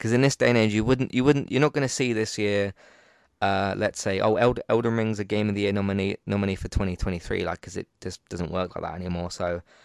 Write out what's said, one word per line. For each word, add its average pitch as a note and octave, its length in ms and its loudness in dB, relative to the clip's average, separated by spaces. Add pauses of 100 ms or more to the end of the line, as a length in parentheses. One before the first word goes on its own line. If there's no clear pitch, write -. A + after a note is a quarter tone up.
'cause A2 100 -2
in B2 120 4
this C#3 120 4
day B2 140 4
and A#2+ 100 6
age, A2 160 4
you A2 80 2
wouldn't, B2+ 320 0
you B2+ 80 2
wouldn't, C#3+ 300 2
you're C3 80 2
not D3 120 4
gonna C#3 160 0
see B2 240 0
this A2 240 -2
year, G2+ 380 0 (680)
uh, G2 340 2
let's G2+ 240 -2
say, G2 200 -2
"Oh, G#2+ 160 4
Eld-, A#2 220 2 (100)
Elden A2+ 280 2
Ring's A2 240 0
a G2+ 40 -2
Game G#2+ 240 0
of G2+ 60 0
the G2+ 80 -2
Year G2 100 2
nominee, G2 440 0 (100)
nominee G2 300 0
for - 120 -10
twenty F#2 280 -2
twenty-three," F#2 480 -4
like, F2 160 -6
'cause F#2 160 -12
it F#2 100 -8 (140)
just - 280 -12
doesn't E2+ 220 -6
work F2+ 240 -4
like E2 100 -8
that E2 160 -8
anymore, F2 300 -4
so, F2 320 -4 (220)